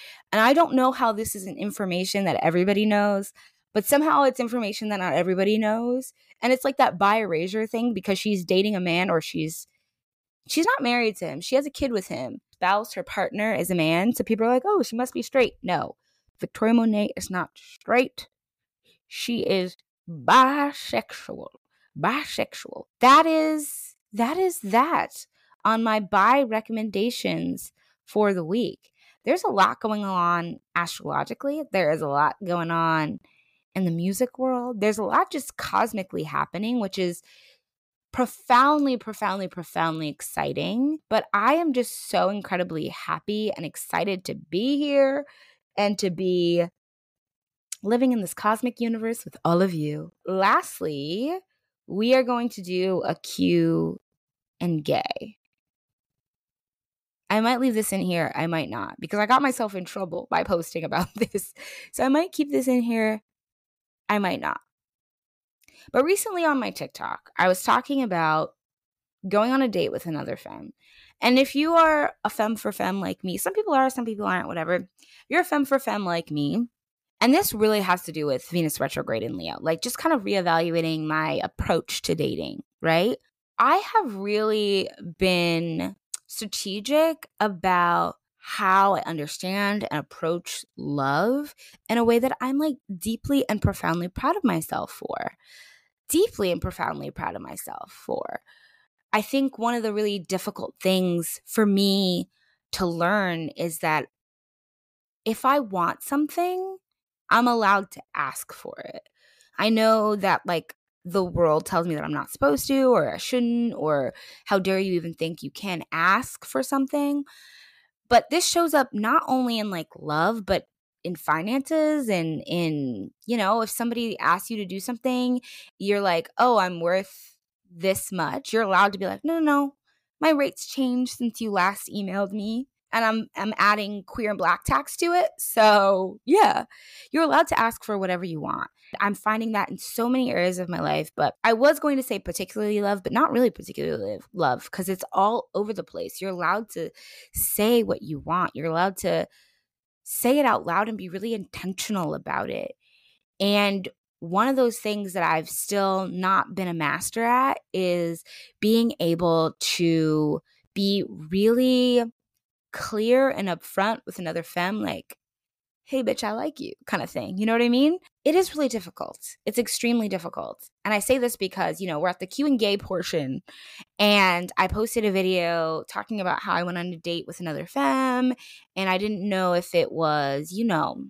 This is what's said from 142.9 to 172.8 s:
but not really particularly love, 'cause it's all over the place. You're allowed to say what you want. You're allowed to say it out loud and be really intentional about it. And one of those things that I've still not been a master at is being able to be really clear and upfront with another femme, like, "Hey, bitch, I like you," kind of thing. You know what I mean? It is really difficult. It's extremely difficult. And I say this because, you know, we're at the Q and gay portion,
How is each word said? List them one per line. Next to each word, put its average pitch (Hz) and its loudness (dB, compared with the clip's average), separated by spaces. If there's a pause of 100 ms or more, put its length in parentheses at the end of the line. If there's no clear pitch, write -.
but - -6
not 269 2
really 240 4
particularly 107 -6 (140)
love, 139 0
'cause 180 -6
it's 185 -6
all 208 2
over 208 -2
the 180 -8
place. - -12
You're 190 -6
allowed 185 -2
to 165 -8 (420)
say 233 2
what 190 -2
you 147 -8
want. 160 -2
You're 151 -6
allowed 180 0
to 170 0 (760)
say 262 2
it 285 4
out 196 2
loud 190 0
and 220 -8
be 185 -10
really 196 -6
intentional 185 -6
about - -4
it. - -6 (680)
And 202 2 (320)
one 185 0
of 269 2
those 240 2
things 208 -4
that 180 -2
I've 160 0
still 190 -2
not 185 0
been 185 -4
a 175 -4
master 165 -2
at 247 2 (120)
is 175 -2 (360)
being 226 4
able 165 2
to 160 2 (320)
be 196 0
really 240 4 (680)
clear 240 2
and 196 -2
upfront 196 -2
with - -12
another 170 -6
femme, 190 -4
like, - -8 (640)
"Hey, 262 -4
bitch, 214 -2
I 214 -4
like 294 -8
you," - -12 (120)
kind 180 -2
of - -8
thing. 147 -8
You 208 -2
know 226 2
what 233 2
I 240 4
mean? 277 4 (260)
It 311 4
is 359 2
really 294 0
difficult. - -10 (100)
It's 214 -2
extremely 233 0
difficult. 175 -8 (160)
And 208 0
I 208 2
say 254 2
this 240 0
because, 175 -4
you 190 -4
know, 156 -2
we're 180 2
at 180 -4
the 190 -8
Q 277 -2
and 269 2
gay 202 2
portion, 160 -4 (580)